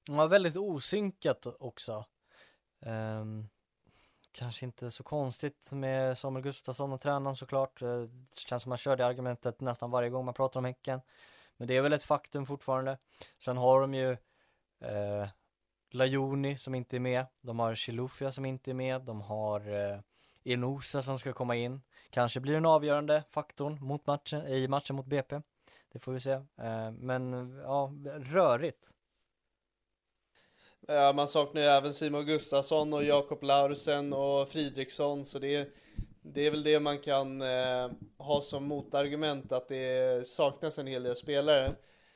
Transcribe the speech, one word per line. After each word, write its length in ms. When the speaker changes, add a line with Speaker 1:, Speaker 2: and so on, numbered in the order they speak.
Speaker 1:
Ja, 180
väldigt 300
osynkat 880
också. 460
Ehm, 600
kanske 340
inte 260
så 120
konstigt 680
med 460
Samuel 260
Gustafsson 500
och 80
tränaren, 340
såklart. 460
Eh, 180
det 400
känns 240
som 60
man 80
kör 180
det 100
argumentet 560
nästan 300
varje 180
gång 160
man 80
pratar 260
om 60
Häcken. 360
Men 100
det 100
är 40
väl 120
ett 100
faktum 420
fortfarande. 520
Sen 180
har 240
de 120
ju, 180
eh, 460
Lajoni 640
som 180
inte 200
är 40
med. 260
De 180
har 160
Chilufya 560
som 140
inte 260
är 20
med. 280
De 200
har, 520
eh, 260
Enosa 580
som 180
ska 140
komma 220
in. 260
Kanske 300
blir 140
den 120
avgörande 640
faktorn 520
mot 260
matchen, 400
i 200
matchen 280
mot 100
B 160
P. 200
Det 80
får 120
vi 80
se. 120
Eh, 600
men, 600
ja, 300
rörigt. 840
Speaker 2:
Ja, 260
man 140
saknar 340
ju 60
även 260
Simon 320
Gustafsson 680
och 100
Jakob 400
Laursen 680
och 360
Fridriksson, 760
så 140
det 160
är, 120
det 200
är 100
väl 120
det 160
man 200
kan, 420
eh, 500
ha 240
som 240
motargument, 840
att 160
det 600
saknas 520
en 80
hel 160
del 120
spelare. 600